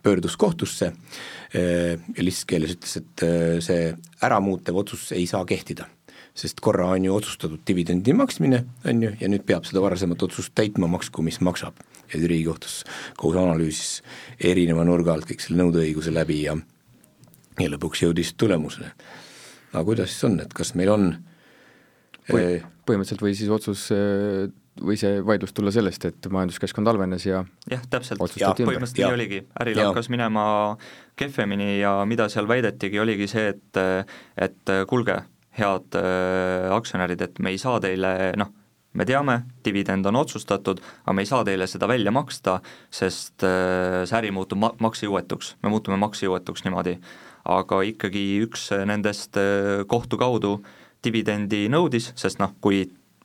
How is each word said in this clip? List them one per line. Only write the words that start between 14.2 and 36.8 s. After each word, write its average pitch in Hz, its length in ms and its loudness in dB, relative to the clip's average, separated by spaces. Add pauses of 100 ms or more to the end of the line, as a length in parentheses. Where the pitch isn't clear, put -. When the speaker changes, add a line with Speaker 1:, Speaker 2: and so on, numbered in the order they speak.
Speaker 1:
erineva 87 440 4
nurga 85 300 4
alt 76 160 -4
kõik - 100 -8
selle 85 220 0
nõudeõiguse 80 480 2
läbi 80 320 0
ja, 73 140 -2 (1000)
ja - 120 0
lõpuks 73 320 -4
jõudis 85 320 2
tulemusele. 76 560 0 (760)
Aga 82 180 -2
kuidas 107 240 0
siis - 160 -2
on, 92 140 2
et - 140 -12
kas - 200 -4
meil 90 160 4
on, 101 220 6 (1160)
Speaker 2:
Või 113 120 4 (160)
Speaker 1:
äh, 82 60 -8 (220)
Speaker 2:
põhimõtteliselt 98 380 0
või 101 100 2
siis 104 160 -2
otsus, 104 400 -2
äh, 101 600 2 (260)
või 101 220 -2
see 101 240 0
vaidlus 98 300 0
tulla 101 200 0
sellest, 107 320 0
et - 260 -6
majanduskeskkond 95 560 -2
halvenes 92 400 2
ja 92 140 0 (300)
Speaker 3:
Jah, 127 100 -4 (100)
täpselt. 123 300 -4
Speaker 2:
otsustati 92 240 -2
Speaker 1:
Jaa, 95 100 4
Speaker 2:
ümber. 120 140 2
Speaker 3:
põhimõtteliselt 123 300 -2
nii 98 80 4
Speaker 1:
jaa. 127 100 2
Speaker 3:
oligi. 98 240 -4 (200)
Äril 113 200 0
Speaker 1:
Jaa. 104 80 4
Speaker 3:
hakkas 117 220 0
minema 113 340 0 (720)
kehvemini 101 540 -2 (100)
ja 101 140 4 (100)
mida 113 240 2
seal 104 200 -2
väidetigi, 104 520 0
oligi 104 260 2
see, 107 220 0
et, 101 320 -4 (540)
et - 380 -2 (140)
kuulge, 113 300 0 (380)
head, 98 440 0
äh, 92 720 0
aktsionärid, 90 520 0